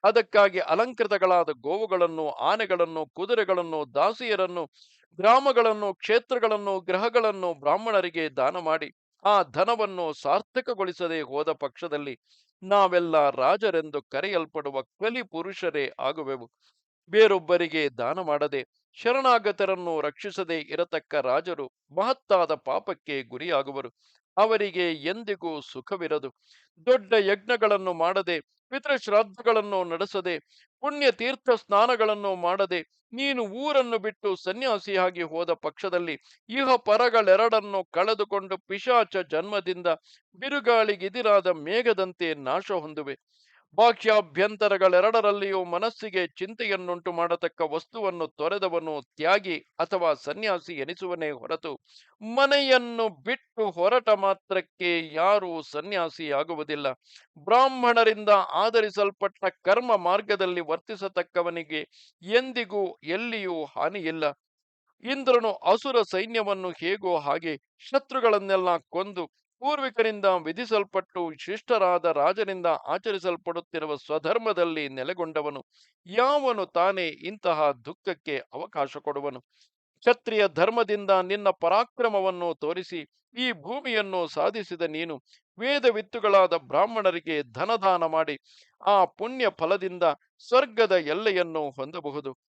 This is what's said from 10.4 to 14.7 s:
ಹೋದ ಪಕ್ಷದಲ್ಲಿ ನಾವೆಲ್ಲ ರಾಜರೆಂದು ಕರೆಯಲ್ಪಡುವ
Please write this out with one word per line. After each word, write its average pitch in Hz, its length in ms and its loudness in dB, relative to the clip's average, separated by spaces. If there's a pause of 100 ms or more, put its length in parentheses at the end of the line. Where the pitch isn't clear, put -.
ಹೋದ 147 320 -2
ಪಕ್ಷದಲ್ಲಿ 143 640 -6 (480)
ನಾವೆಲ್ಲ 180 540 2 (140)
ರಾಜರೆಂದು 156 720 0
ಕರೆಯಲ್ಪಡುವ 151 800 -4